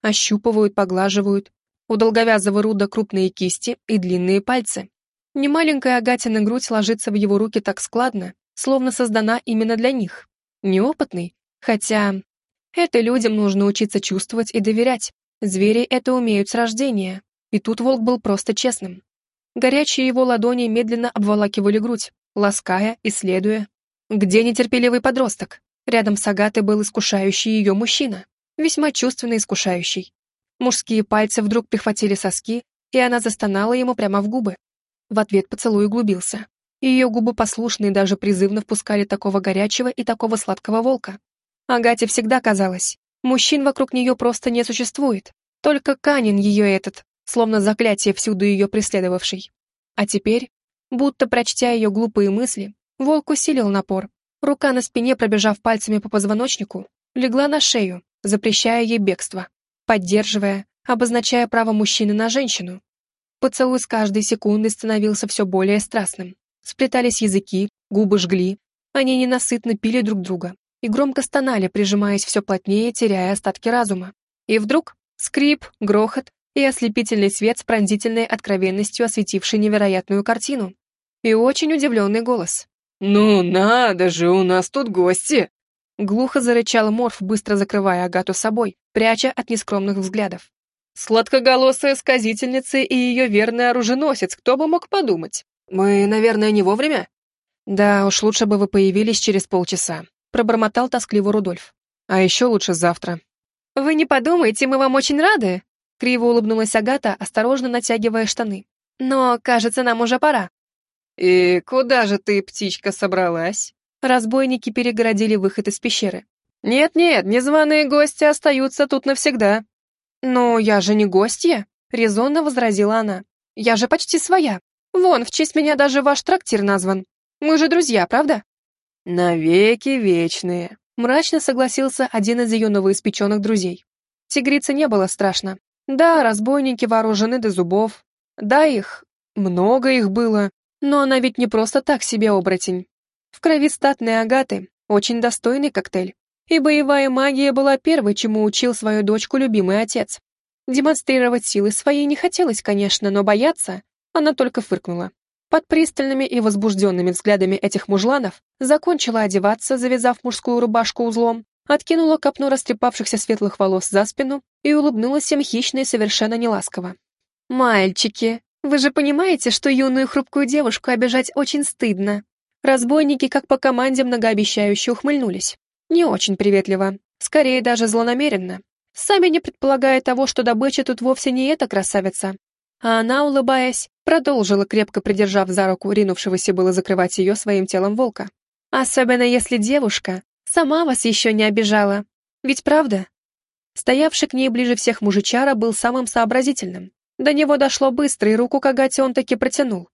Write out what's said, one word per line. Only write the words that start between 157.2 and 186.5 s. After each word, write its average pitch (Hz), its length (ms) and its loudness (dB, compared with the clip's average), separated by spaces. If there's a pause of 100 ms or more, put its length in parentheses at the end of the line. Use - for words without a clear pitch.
этих 196 320 -4
мужланов 208 560 -2 (160)
закончила 277 600 0
одеваться, 208 580 0
завязав 247 460 0
мужскую 240 340 -2
рубашку 233 460 0
узлом, 233 400 0 (240)
откинула 311 480 2
копну 277 320 -2
растрепавшихся 240 680 -2
светлых 208 440 -2
волос 190 280 0
за 196 180 2
спину 269 360 -6 (220)
и 294 100 4
улыбнулась 285 560 0
им 285 120 2
хищно 254 380 -2
и 269 40 -2
совершенно 220 520 0
неласково. 196 600 -4 (520)
"Мальчики, 226 920 0 (220)
вы 285 140 2
же 277 120 2
понимаете, 294 600 0
что - 200 0
юную 262 380 2
хрупкую 277 380 -2
девушку 262 440 -2
обижать 247 460 0
очень 285 260 -2
стыдно?" 202 640 -4 (400)
Разбойники, 269 640 2
как - 180 -2
по 262 100 2
команде, 262 460 0
многообещающе 214 880 0
ухмыльнулись. 240 640 -2 (320)
Не 339 160 4
очень 196 320 0
приветливо, 196 600 2 (240)
скорее 262 420 2
даже 233 240 0
злонамеренно, 226 720 -2 (320)
сами 370 360 2
не 330 100 2
предполагая 269 640 0
того, 262 260 0
что - 160 -2
добыча 240 400 0
тут 254 180 -4
вовсе 262 300 -2
не 254 160 0
эта 285 220 0
красавица. 190 640 -4 (460)
А 226 200 2
она, 254 240 0
улыбаясь, 262 640 0 (160)
продолжила, 233 600 2
крепко 208 360 0
придержав 196 480 2
за 190 180 0
руку 190 260 -2
ринувшегося 190 600 0